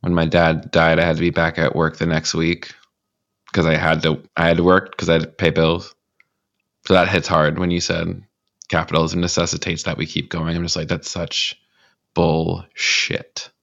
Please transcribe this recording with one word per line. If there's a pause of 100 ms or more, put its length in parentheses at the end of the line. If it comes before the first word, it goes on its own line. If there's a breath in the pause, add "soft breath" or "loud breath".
when
my
dad
died,
I
had
to
be
back
at
work
the
next
week (800)
'cause
I
had
to, (140)
I
had
to
work
'cause
I
had
to
pay
bills. (920)
So
that
hits
hard
when
you
said (480)
capitalism
necessitates
that
we
keep
going.
I'm
just
like,
"That's
such (600)
bullshit." (120)